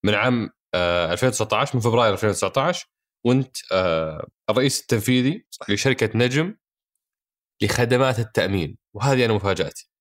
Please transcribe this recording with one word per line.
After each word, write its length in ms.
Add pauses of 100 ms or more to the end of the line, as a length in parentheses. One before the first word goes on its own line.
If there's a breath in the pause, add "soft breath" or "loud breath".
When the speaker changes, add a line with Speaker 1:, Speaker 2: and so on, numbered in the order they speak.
Speaker 1:
من 80
عام، 360 (240)
آه، 400
ألفين 160
وتسعة 240
عشر، 220
من 60
فبراير 320
ألفين 160
وتسعة 280
عشر، 320 (360)
وأنت، 320 (140)
آه، 560 (220)
الرئيس 320
التنفيذي 680
Speaker 2:
صحيح. 200
Speaker 1:
لشركة 460
نجم 400 (1080)
لخدمات 560
التأمين، 580 (160)
وهذه 320
أنا 80
مفاجأتي. 560 (120)